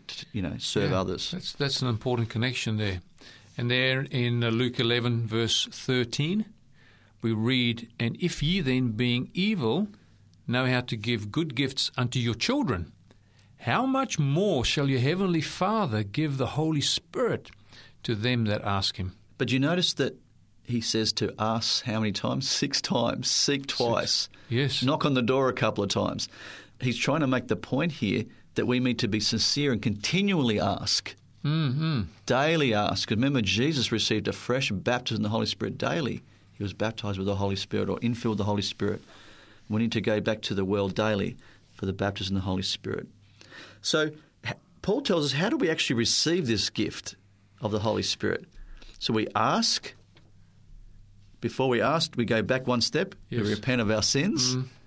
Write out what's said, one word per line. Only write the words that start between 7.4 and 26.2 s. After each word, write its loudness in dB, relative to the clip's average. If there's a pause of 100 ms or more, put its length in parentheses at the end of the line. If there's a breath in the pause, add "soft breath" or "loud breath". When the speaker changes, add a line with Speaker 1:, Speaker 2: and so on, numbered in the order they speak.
Speaker 2:
"And 0
if -2
ye 2
then, 2
being 0
evil, 2 (580 loud breath)
know 2
how 2
to -6
give -2
good -2
gifts 0
unto 0
your 0
children, 0 (640 soft breath)
how 0
much 0
more 2
shall 2
your 2
heavenly 2
Father 0
give -2
the 0 (100)
Holy 2
Spirit -2 (540 loud breath)
to 0
them 2
that 0
ask 0
him?" -6 (240)
Speaker 1:
But -2
you 4
notice 2
that 0 (480)
he -2
says 0
to -2
ask 0
how -2
many 0
times? -2
Six 0
times. 0
Seek 2
Speaker 2:
Six. -6
Speaker 1:
twice. 2 (200 loud breath)
Speaker 2:
Yes. 0
Speaker 1:
Knock 2
on 2
the 2
door 4
a 2
couple 0
of 0
times. -2 (520 loud breath)